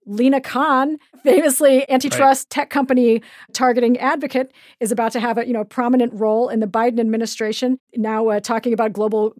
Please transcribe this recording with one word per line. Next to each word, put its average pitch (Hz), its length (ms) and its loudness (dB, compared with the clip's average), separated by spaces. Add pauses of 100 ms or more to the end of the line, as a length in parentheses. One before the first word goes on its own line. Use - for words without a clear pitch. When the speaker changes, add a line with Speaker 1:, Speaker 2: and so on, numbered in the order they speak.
Speaker 1:
Lina 254 340 2
Khan, 277 580 -2 (260)
famously 277 640 4
antitrust 262 560 2
Speaker 2:
Right. - 40 -20
Speaker 1:
tech - 200 -4
company 254 500 2 (320)
targeting 247 460 2
advocate, 262 540 -4 (260)
is 226 140 -2
about 226 200 -2
to 247 80 -4
have 226 180 -2
a, - 80 -4
you 247 60 -4
know, 214 120 -4
prominent 247 500 0
role 220 340 0
in 226 120 -2
the 214 80 -2
Biden 226 320 0
administration. 226 800 -2 (180)
Now, 220 320 -2
uh, 208 100 0
talking 226 340 -2
about 220 200 0
global 214 480 -2